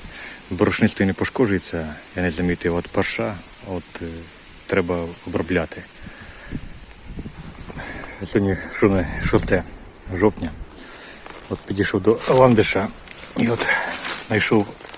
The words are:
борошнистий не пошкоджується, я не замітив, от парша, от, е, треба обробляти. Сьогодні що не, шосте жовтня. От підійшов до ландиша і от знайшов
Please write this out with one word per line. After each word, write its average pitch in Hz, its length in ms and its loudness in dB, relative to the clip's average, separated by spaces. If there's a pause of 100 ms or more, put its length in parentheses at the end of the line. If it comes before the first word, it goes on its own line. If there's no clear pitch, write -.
(500)
борошнистий 98 560 2
не 95 60 2
пошкоджується, 87 840 0 (220)
я 90 60 0
не 87 80 2
замітив, 87 460 0
от 87 120 -2
парша, 110 460 -2 (340)
от, 90 340 -8
е, 85 40 -8 (600)
треба 90 380 0 (220)
обробляти. 87 560 -2 (2500)
Сьогодні 98 300 2 (160)
що - 160 4
не, 92 360 2
шосте 101 400 2 (500)
жовтня. 92 360 2 (1000)
От 95 100 -6
підійшов 98 440 0
до 110 160 6 (100)
ландиша 120 600 8 (480)
і 117 120 4
от 117 180 2 (600)
знайшов 107 400 4 (320)